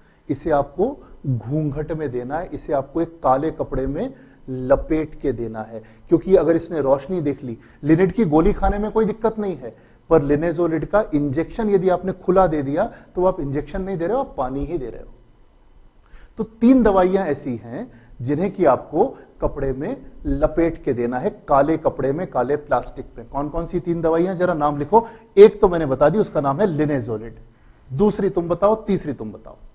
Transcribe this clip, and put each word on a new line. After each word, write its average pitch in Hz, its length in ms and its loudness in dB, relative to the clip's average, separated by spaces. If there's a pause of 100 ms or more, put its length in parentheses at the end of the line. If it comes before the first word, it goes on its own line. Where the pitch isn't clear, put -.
(280)
इसे 156 220 -4
आपको 175 480 0 (280)
घूंघट 143 640 -4
में 151 180 -6
देना 123 280 -6
है, 180 140 -8
इसे 147 200 -8
आपको 139 280 -2
एक 165 220 -6
काले 143 280 2
कपड़े 135 360 -4
में 185 280 -6 (340)
लपेट 135 720 -2
के 139 120 -2
देना 113 300 -8
है, 110 200 -14 (260)
क्योंकि 185 280 4
अगर 165 200 4
इसने 165 240 -4
रोशनी 139 400 0
देख 139 240 -4
ली, 117 140 -10 (240)
लिनेट 160 300 4
की 226 120 2
गोली 165 280 4
खाने 196 260 0
में 208 120 -4
कोई 220 140 2
दिक्कत 220 340 -2
नहीं 196 180 -4
है, - 400 -18 (140)
पर 160 120 6
linezolid 160 640 0
का 214 180 2 (100)
injection 156 560 -2
यदि 185 180 2
आपने 180 240 0
खुला 185 340 2
दे 156 160 0
दिया 147 220 -2
तो - 400 -6
आप 185 160 0
injection 143 420 -6
नहीं 190 160 -6
दे 170 80 -4
रहे 214 100 -2
हो, 269 60 -2
आप 269 160 -10
पानी 135 260 -4
ही 160 140 -6
दे 120 120 -10
रहे - 120 -16
हो। - 60 -20 (1300)
तो 220 80 -4
तीन 240 380 4
दवाइयां 190 440 2
ऐसी 139 300 -4
हैं 117 360 -12 (280)
जिन्हें 147 300 -2
कि 196 140 -2
आपको 151 520 2 (240)
कपड़े 143 320 -4
में 175 380 -8 (160)
लपेट 151 580 0
के 143 80 0
देना 120 260 -2
है, 180 120 -2
काले 147 460 2
कपड़े 135 360 -2
में, 175 180 -4
काले 131 260 0
plastic - 500 -4 (100)
पे। 117 80 -16
कौन 143 240 -6
कौन 165 180 -6
सी 175 140 -4
तीन 170 220 -4
दवाइयां, 165 340 2
जरा 180 180 0
नाम 147 220 0
लिखो। 170 300 2 (300)
एक 214 240 10
तो 208 80 6
मैंने 170 180 0
बता 131 220 4
दी, 180 100 2
उसका 170 220 0
नाम 139 200 0
है 214 60 2
linezolid। 127 640 -2 (600)
दूसरी 196 380 2
तुम 175 180 -2
बताओ, 208 360 2
तीसरी 160 280 -2
तुम 110 200 -10
बताओ। - 240 -18 (180)